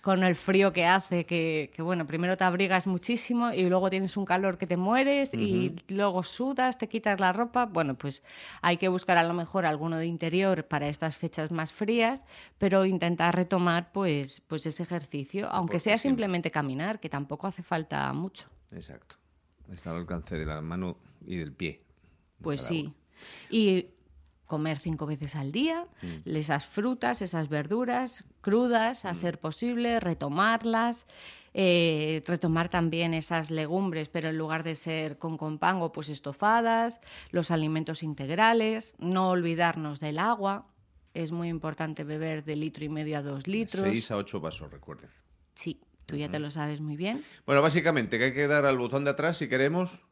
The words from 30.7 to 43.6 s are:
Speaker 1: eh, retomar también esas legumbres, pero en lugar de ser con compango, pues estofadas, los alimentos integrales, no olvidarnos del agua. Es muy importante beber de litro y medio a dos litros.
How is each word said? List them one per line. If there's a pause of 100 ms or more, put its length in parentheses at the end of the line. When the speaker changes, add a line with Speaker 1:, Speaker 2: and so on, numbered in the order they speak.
Speaker 1:
eh,
retomar
también
esas
legumbres,
pero
en
lugar
de
ser
con
compango,
pues
estofadas, (320)
los
alimentos
integrales,
no
olvidarnos
del
agua. (460)
Es
muy
importante
beber
de
litro
y
medio
a
dos
litros.